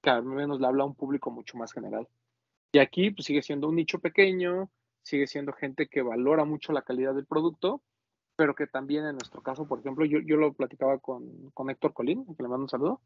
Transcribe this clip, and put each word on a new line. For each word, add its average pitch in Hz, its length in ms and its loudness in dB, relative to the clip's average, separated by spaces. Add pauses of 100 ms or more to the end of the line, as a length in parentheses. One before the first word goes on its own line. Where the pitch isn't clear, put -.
que 147 80 4
al 120 140 4
menos 135 360 -2
le 127 80 2
habla 135 160 4
a 139 40 2
un 139 80 -6
público 135 360 -4
mucho 117 260 -14
más 117 140 -8
general. 110 360 -8 (680)
Y 147 60 10
aquí, 180 320 4
pues, - 140 -12
sigue 151 180 0
siendo 147 260 -4
un 165 60 2
nicho 165 240 0
pequeño, 185 720 2 (340)
sigue 143 240 0
siendo 143 260 -6
gente 135 340 -4
que 139 140 -2
valora 127 440 4
mucho 151 280 -4
la 139 80 0
calidad 131 320 -2
del 139 140 -4
producto, 170 560 0 (540)
pero 143 180 4
que 147 120 -4
también 143 380 -2
en 147 80 -4
nuestro - 280 -12
caso, 143 260 -6
por - 120 -4
ejemplo, 139 260 -2
yo, 151 140 2
yo 156 160 2
lo 151 180 4
platicaba 135 460 -2
con, 123 520 -12
con 135 180 -8
Héctor - 240 -2
Colín, 185 320 -2 (100)
que - 80 -8
le 120 60 -6
mando 127 140 -2
un 135 60 -8
saludo. 156 360 -2